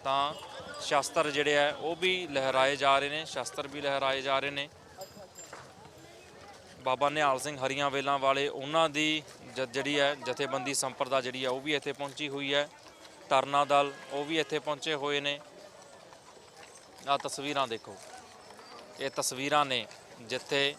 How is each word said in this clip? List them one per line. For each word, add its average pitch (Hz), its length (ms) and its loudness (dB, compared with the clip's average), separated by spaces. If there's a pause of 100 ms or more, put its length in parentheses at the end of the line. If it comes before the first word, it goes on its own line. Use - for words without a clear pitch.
ਤਾਂ 139 300 2 (460)
ਸ਼ਸਤਰ 151 500 2
ਜਿਹੜੇ 147 280 4
ਆ 147 220 6
ਉਹ 165 160 -2
ਵੀ 185 300 0
ਲਹਿਰਾਏ 135 500 4
ਜਾ 139 220 6
ਰਹੇ 143 100 0
ਨੇ, 156 160 -4
ਸ਼ਸਤਰ 139 440 -6
ਵੀ 143 120 -10
ਲਹਿਰਾਏ 135 400 0
ਜਾ 135 180 2
ਰਹੇ 139 120 -2
ਨੇ। 143 180 -6 (2000)
ਬਾਬਾ 131 300 2
ਨਿਹਾਲ 143 300 4
ਸਿੰਘ 143 200 -6
ਹਰੀਆਂ 135 320 0
ਵੇਲਾਂ 139 280 0
ਵਾਲੇ, 135 300 2
ਉਹਨਾਂ 151 400 0
ਦੀ 156 340 0 (340)
ਜ-, 131 40 -4
ਜਿਹੜੀ 135 400 0
ਹੈ 143 140 4
ਜਥੇਬੰਦੀ 131 600 -2
ਸੰਪਰਦਾ 131 460 0
ਜਿਹੜੀ 127 240 -6
ਹੈ 127 60 0
ਉਹ 131 100 -2
ਵੀ 151 140 -2
ਇੱਥੇ 139 180 -2
ਪਹੁੰਚੀ 139 360 -6
ਹੋਈ 139 260 -2
ਹੈ। 147 140 2 (600)
ਤਰਨਾ 139 360 6
ਦਲ 143 280 4 (200)
ਉਹ 143 120 -2
ਵੀ 160 140 0
ਇੱਥੇ 151 200 0
ਪਹੁੰਚੇ 151 360 -2
ਹੋਏ 143 260 0
ਨੇ। 143 200 -2 (1700)
ਆਹ 139 100 4
ਤਸਵੀਰਾਂ 139 500 -2
ਦੇਖੋ, 110 280 -8 (1040)
ਇਹ 135 100 -2
ਤਸਵੀਰਾਂ 143 540 2
ਨੇ 123 220 0 (340)
ਜਿੱਥੇ 139 580 0